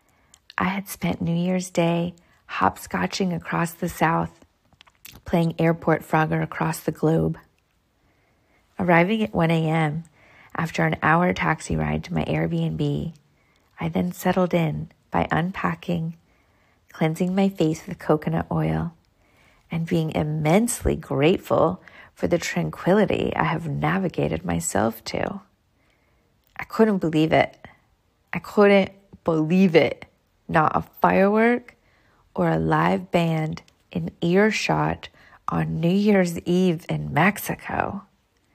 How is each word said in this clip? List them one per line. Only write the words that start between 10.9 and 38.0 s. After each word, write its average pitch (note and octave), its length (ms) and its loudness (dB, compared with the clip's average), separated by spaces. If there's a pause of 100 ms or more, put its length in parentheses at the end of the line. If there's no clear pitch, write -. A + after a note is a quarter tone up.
hour F3 300 2
taxi D#3+ 420 -2
ride D#3 300 -2
to F3 100 -8
my D#3 100 -2
Airbnb, D#3 880 -2 (680)
I E3 100 -4
then F3+ 220 -2
settled F3+ 440 0
in D#3 340 -2 (220)
by - 180 0
unpacking, E3+ 880 -4 (760)
cleansing F3 440 -2
my G3 120 4
face D#3+ 380 0
with - 140 -12
coconut D#3+ 520 0
oil, D#3+ 440 -2 (720)
and E3 160 -4
being E3 300 -2
immensely D#3 800 0
grateful D#3 880 0 (320)
for - 100 -4
the F3 140 2
tranquility - 960 0
I - 80 0
have D#3+ 240 -2
navigated D3+ 760 -2
myself F#3 600 -2
to. - 360 -6 (1300)
Couldn't A3 320 2
believe D#3 340 2
it. - 240 2 (760)
I F3+ 60 -6
couldn't G3+ 520 4 (320)
believe E3 520 2
it. C#3 300 2 (420)
Not E3 280 2
a E3 60 0 (200)
firework G#3+ 760 2 (600)
or F3+ 140 0
a D#3+ 100 0
live E3 520 0
band E3 500 0 (300)
in E3+ 200 -6 (100)
earshot E3+ 880 0 (400)
on D#3+ 300 -2
New E3 100 2
Year's F#3+ 500 2
Eve F3 500 0
in D3 240 -6
Mexico. - 920 -2 (500)